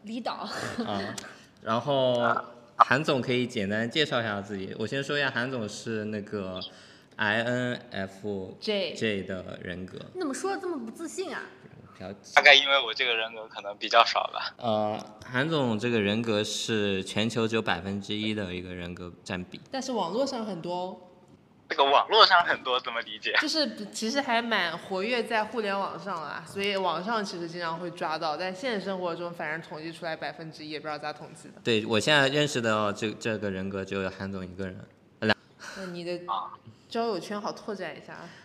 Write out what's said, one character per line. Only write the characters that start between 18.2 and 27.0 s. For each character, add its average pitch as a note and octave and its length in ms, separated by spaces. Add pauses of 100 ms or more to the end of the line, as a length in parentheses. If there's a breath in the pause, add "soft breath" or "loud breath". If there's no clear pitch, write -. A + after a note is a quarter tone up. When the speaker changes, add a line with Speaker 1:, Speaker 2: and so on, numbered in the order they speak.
Speaker 2:
的 G2 200
一 F2+ 80
个 F2+ 120
人 F2+ 220
格 F2+ 160 (120)
占 F#2 200
比。 - 180 (100)
Speaker 3:
但 C4 100
是 C4 100
网 F#3 200
络 B3+ 140
上 B3+ 180
很 G3 160
多 F3 160
哦。 F#3 220 (720)
Speaker 4:
这 - 80
个 C#3 80
网 C#3 220
络 G#3 160
上 F3 220
很 D3+ 160
多 B2+ 180
怎 B2+ 140
么 A#2 80
理 A2 160
解？ A2 240
Speaker 3:
就 D4+ 60
是 A#3+ 440
其 A3+ 200
实 C#4 100
还 A#3+ 180
蛮 G3 380
活 F#3 240
跃 A#3 220
在 A3 200
互 A3+ 160
联 G3 200
网 E3 180
上 F3+ 240
啊， D#3 240
所 F#3+ 160
以 G3+ 140
网 F3+ 280